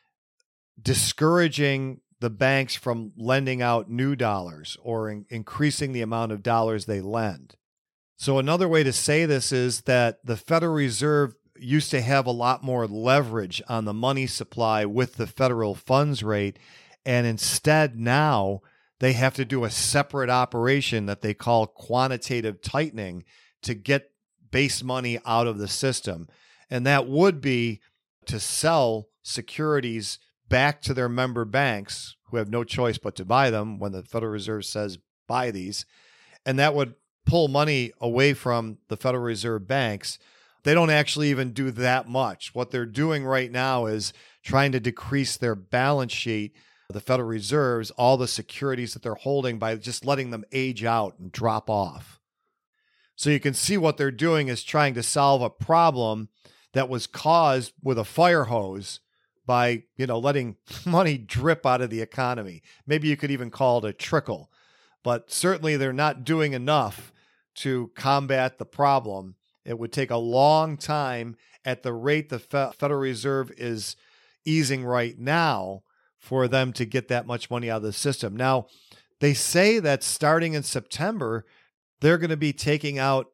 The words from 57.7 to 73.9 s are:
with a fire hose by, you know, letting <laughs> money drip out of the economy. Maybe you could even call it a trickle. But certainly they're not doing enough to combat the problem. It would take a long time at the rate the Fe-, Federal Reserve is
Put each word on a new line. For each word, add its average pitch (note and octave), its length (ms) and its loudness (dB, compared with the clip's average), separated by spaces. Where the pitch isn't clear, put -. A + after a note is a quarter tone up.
with C3 160 0
a G#2+ 40 0
fire E3 420 4
hose G2+ 540 -6
by, A#2+ 380 2
you C3 120 -2
know, A#2 100 0
letting B2+ 380 0
<laughs> - 160 -12
money E3 320 2
drip C#3 440 -2
out B2+ 180 4
of A#2+ 100 -4
the A2 100 -4
economy. A2 640 -6
Maybe D3+ 220 0
you D3+ 80 0
could C#3+ 120 -4
even B2 220 -6
call B2 280 2
it G#2+ 100 -4
a F#2+ 40 -6
trickle. - 580 -4
But A#2+ 280 -2
certainly D#3 460 0
they're C3+ 160 0
not C#3 300 0
doing D3+ 300 0
enough B2+ 580 -2
to B2+ 400 -4
combat C3+ 640 0
the A2+ 80 -10
problem. A2 680 0
It A#2+ 120 -8
would A2+ 140 -10
take C3+ 180 -2
a A#2+ 80 0
long C#3+ 600 4
time B2+ 580 -4
at B2 200 -6
the B2 100 -4
rate D3 360 -2
the B2 100 -6
Fe-, C3+ 360 -4
Federal C#3+ 240 -2
Reserve C3+ 580 -4
is A#2 380 -6